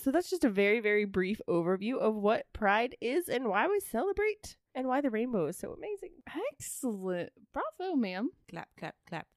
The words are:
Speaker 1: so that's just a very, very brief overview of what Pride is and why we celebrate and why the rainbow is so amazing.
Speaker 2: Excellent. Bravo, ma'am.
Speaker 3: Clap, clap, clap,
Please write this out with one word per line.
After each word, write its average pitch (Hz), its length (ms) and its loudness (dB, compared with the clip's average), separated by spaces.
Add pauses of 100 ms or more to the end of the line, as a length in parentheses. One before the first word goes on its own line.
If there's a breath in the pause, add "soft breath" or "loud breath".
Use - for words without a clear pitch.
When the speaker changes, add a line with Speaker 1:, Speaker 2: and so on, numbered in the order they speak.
Speaker 1:
so 269 100 2
that's 349 160 2
just 339 160 -2
a 233 60 6
very, 202 300 4
very 208 260 4
brief 196 420 0
overview 185 500 2
of 220 160 2
what 202 380 0
Pride 220 480 2
is 277 300 0
and 247 180 0
why 208 200 2
we 403 120 2
celebrate 403 760 -2 (180)
and 262 120 -2
why 254 140 2
the 277 100 2
rainbow 220 360 0
is 170 120 -4
so - 140 -8
amazing. 403 380 -10 (420)
Speaker 2:
Excellent. 185 800 -6 (220)
Bravo, 370 440 -4
ma'am. 214 340 -2 (200)
Speaker 3:
Clap, 165 180 -12 (100)
clap, - 160 -10 (140)
clap, - 180 -10 (100)